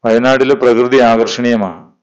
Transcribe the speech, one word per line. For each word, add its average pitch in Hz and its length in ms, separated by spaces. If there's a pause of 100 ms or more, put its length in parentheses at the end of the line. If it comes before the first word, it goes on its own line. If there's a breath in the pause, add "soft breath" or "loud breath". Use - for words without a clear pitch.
വയനാട്ടിലെ 131 580
പ്രകൃതി 123 360 (120)
ആകർഷണീയമാണ്. 113 680 (220)